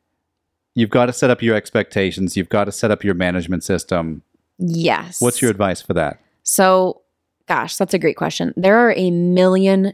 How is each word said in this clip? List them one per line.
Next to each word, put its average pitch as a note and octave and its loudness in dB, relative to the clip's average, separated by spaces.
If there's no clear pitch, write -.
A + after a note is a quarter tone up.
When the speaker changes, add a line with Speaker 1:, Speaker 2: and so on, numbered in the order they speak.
Speaker 1:
You've A2+ 2
got B2 2
to B2 -4
set C#3 0
up A#2+ 0
your A2+ 2
expectations. G2 -2
You've F#2 -4
got G2+ 0
to G2+ -10
set G#2 -2
up G#2 -2
your G2 0
management F2+ -2
system. E2 -4
Speaker 2:
Yes. E3 -4
Speaker 1:
What's A#2+ 0
your B2 2
advice F#2+ -2
for - -6
that? D#2+ -2
Speaker 2:
So, F#3 2
gosh, D#3 -4
that's - -2
a F3+ 2
great D#3+ 0
question. E3 -4
There F#3+ 4
are A#3 4
a F#3 0
million F#3 2